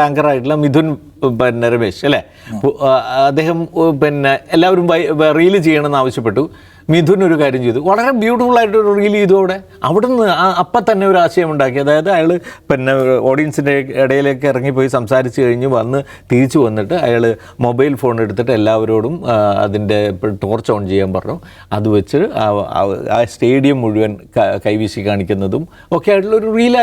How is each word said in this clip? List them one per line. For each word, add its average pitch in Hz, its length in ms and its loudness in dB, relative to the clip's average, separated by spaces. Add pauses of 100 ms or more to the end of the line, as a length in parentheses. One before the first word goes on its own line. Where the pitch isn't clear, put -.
ആങ്കർ 147 240 0
ആയിട്ടുള്ള 139 260 0 (100)
മിഥുൻ, 151 220 2 (540)
പിന്നെ 117 320 0
രമേശ് 117 360 -2
അല്ലേ, 135 120 0 (400)
പു-, 139 160 0 (120)
ആ, 131 40 4 (380)
അദ്ദേഹം, 160 280 0 (220)
ഉ, 165 100 2 (120)
പിന്നെ 143 300 0 (240)
എല്ലാവരും 175 360 2
വൈ-, 165 160 0 (100)
വ-, 156 200 4
റീൽ 185 180 4 (100)
ചെയ്യണമെന്ന് 147 360 0
ആവശ്യപ്പെട്ടു. 123 420 -2 (480)
മിഥുൻ 170 340 4
ഒരു 165 120 4
കാര്യം 131 260 0
ചെയ്തു, 117 140 0 (100)
വളരെ 226 200 2 (140)
ബ്യൂട്ടിഫുൾ 240 360 2
ആയിട്ടൊരു 214 380 2
റീൽ 208 220 0
ചെയ്തു 190 200 4
അവിടെ. 185 160 0 (320)
അവിടുന്ന് 226 380 0 (160)
ആ, - 20 2 (200)
അപ്പം 240 260 -2
തന്നെ 196 220 2
ഒരു 185 100 4
ആശയം 170 320 0
ഉണ്ടാക്കി. 139 300 0
അതായത് 151 320 2
അയാൾ 165 160 2 (380)
പിന്നെ 135 240 0 (360)
ഓഡിയൻസിൻ്റെ 143 440 0 (300)
ഇടയിലേക്ക് 135 480 0
ഇറങ്ങിപ്പോയി 131 460 0
സംസാരിച്ച് 127 480 -2
കഴിഞ്ഞ് 123 320 0
വന്ന് 127 240 -2 (300)
തിരിച്ചു 131 340 2
വന്നിട്ട് 110 300 -2 (120)
അയാൾ 117 180 2 (400)
മൊബൈൽ 131 380 0
ഫോൺ 117 220 0
എടുത്തിട്ട് 117 340 -2
എല്ലാവരോടും, 110 580 0 (160)
ആ, 110 40 2 (280)
അതിൻ്റെ 104 340 -2 (440)
ടോർച്ച് 104 320 -2
ഓൺ 101 160 -6
ചെയ്യാൻ 98 260 0
പറഞ്ഞു. 113 200 -6 (420)
അത് 107 180 -2
വെച്ച് 139 240 0 (220)
ആ, 107 40 0 (340)
ആ, - 20 2 (340)
ആ - 20 0 (160)
സ്റ്റേഡിയം 135 500 2
മുഴുവൻ 107 280 0 (240)
ക-, 101 140 2 (160)
കൈവീശി 104 420 -4
കാണിക്കുന്നതും 101 560 -2 (320)
ഒക്കെ 185 180 0
ആയിട്ടുള്ളൊരു 214 440 0
റീൽ 240 240 2